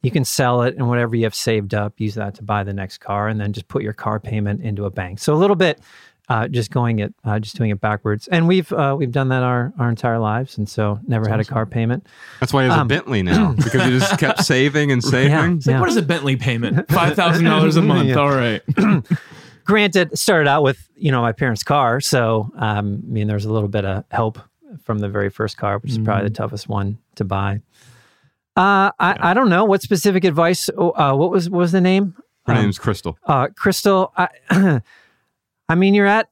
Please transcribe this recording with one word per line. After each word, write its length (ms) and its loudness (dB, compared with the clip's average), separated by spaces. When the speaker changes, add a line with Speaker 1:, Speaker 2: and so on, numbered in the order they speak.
Speaker 1:
you 80 0
can 140 2
sell 380 0
it, 120 0
and 140 -2
whatever 260 0
you 80 0
have 120 -2
saved 380 -2
up, 260 -4
use 160 -4
that 200 -8
to 80 -18
buy 200 -2
the 100 -6
next 260 -10
car, 300 -4
and 100 -4
then 140 -4
just 160 -12
put 140 -4
your 100 -8
car 260 -6
payment 420 -4
into 240 -6
a 60 -6
bank." 280 -10
So 140 0
a 40 2
little 180 2
bit, 240 0
uh, 220 -2
just 220 -4
going 280 0
it, 140 -4
uh, 160 -2
just 160 -10
doing 140 -2
it 100 -4
backwards. 480 -4
And 200 2
we've, 260 2
uh, 260 0
we've 140 -2
done 160 0
that 140 0
our, 360 -2
our 100 0
entire 300 -2
lives, 380 -4
and 100 -4
so 400 -2
never 160 0
Speaker 2:
That's 80 0
Speaker 1:
had 80 0
a 40 0
Speaker 2:
awesome. 100 -8
Speaker 1:
car 120 -2
payment. 420 -4
Speaker 3:
That's 120 -2
why 100 4
he 60 2
has 80 4
Speaker 1:
Um, 100 2
Speaker 3:
a 20 -4
Bentley 340 0
now, 300 2
Speaker 1:
<clears throat> 100 0
Speaker 3:
because 200 0
he 140 2
just 220 0
kept 240 0
saving 480 2
and 120 2
Speaker 1:
<laughs> 20 -4
Yeah, 40 -2
Speaker 3:
saving. 480 2
Speaker 2:
It's 100 -2
like, 80 2
Speaker 1:
yeah. 40 2
Speaker 2:
"What 100 2
is 80 0
a 40 2
Bentley 340 -2
payment? 540 -2
Five 260 4
thousand 300 2
dollars 320 4
a 40 4
month. 280 4
Speaker 1:
<laughs> 0 -
Yeah. 80 2
Speaker 2:
All 180 4
right." 260 0
<laughs> 260 2
Speaker 1:
Granted, 540 2
started 300 4
out 120 4
with, 360 0
you 120 0
know, 120 2
my 100 2
parents' 320 -2
car, 380 0
so, 560 0
um, 500 -2
I 60 -8
mean, 140 -2
there's 180 -2
a 80 -4
little 160 -2
bit 160 -2
of 260 -4
help 260 -4
from 160 -4
the 80 -4
very 220 -4
first 260 -6
car, 240 -4
which 140 -10
is 60 -4
probably 260 0
the 60 0
Speaker 2:
Mm-hmm. 120 -8
Speaker 1:
toughest 240 -10
one 300 -4
to 80 -4
buy. 380 -4
Uh, 420 2
I, 140 0
Speaker 2:
Yeah. 80 -2
Speaker 1:
I 120 2
don't 140 2
know. 160 4
What 180 2
specific 440 0
advice, 520 2
oh, 140 0
uh, 240 2
what 160 0
was, 180 0
what 100 -2
was 120 2
the 80 2
name? 340 2
Speaker 3:
Her 100 2
Speaker 1:
Um, 60 2
Speaker 3:
name's 160 0
Crystal. 480 -4
Speaker 1:
uh, 300 2
Crystal, 640 0
I, 100 0
<clears throat> 320 4
I 60 2
mean, 180 4
you're 140 4
at 240 2